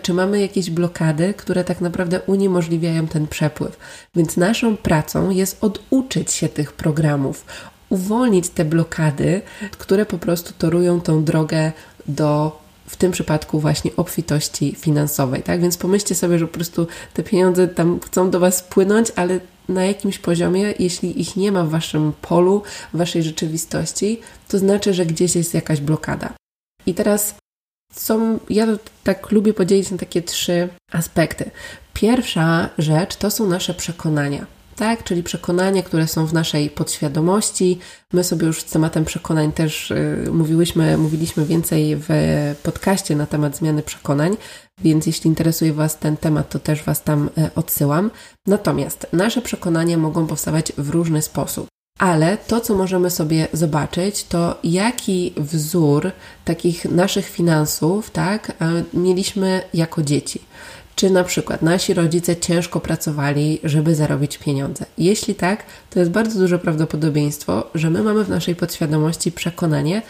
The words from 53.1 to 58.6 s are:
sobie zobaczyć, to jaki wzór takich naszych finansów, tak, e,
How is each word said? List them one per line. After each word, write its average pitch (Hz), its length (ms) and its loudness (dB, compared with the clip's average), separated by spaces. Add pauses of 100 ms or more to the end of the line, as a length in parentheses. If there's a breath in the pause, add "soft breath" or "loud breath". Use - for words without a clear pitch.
sobie 160 420 0
zobaczyć, 160 720 0
to 170 400 -2
jaki 185 720 0
wzór 156 760 0 (340 loud breath)
takich 170 400 -2
naszych 185 420 0
finansów, 165 840 0
tak, 185 400 -2
e, 170 340 -2 (100)